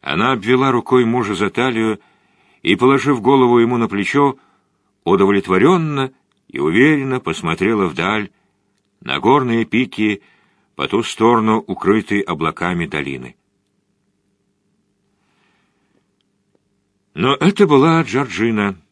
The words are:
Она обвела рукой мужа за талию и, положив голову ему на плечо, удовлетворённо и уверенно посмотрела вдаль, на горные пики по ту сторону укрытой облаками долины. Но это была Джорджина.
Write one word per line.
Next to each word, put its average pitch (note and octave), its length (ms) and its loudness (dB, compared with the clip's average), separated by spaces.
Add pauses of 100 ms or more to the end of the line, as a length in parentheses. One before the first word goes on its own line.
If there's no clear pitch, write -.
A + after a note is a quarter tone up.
Она F#2+ 320 -2
обвела B2+ 380 0
рукой B2 340 2
мужа A2+ 300 -2
за F#2+ 160 -2
талию A2+ 500 -2 (600)
и, F#2 140 2
положив C3 440 2
голову B2 380 4
ему A#2 180 2
на A#2 120 -2
плечо, C3+ 500 -2 (680)
удовлетворённо G2+ 1080 2 (360)
и - 100 -12
уверенно C3 600 0
посмотрела F#2 680 -2
вдаль, F#2+ 440 -4 (680)
на C2 180 -6
горные A#2 460 0
пики G#2+ 580 -4 (540)
по C#2 100 -6
ту A2 160 -2
сторону A2 560 2
укрытой G2+ 640 -2
облаками E2+ 680 -4
долины. C#2 500 -10 (3750)
Но A#2+ 200 0
это G3 320 2
была D#3+ 360 4
Джорджина. G#2+ 720 -2 (160)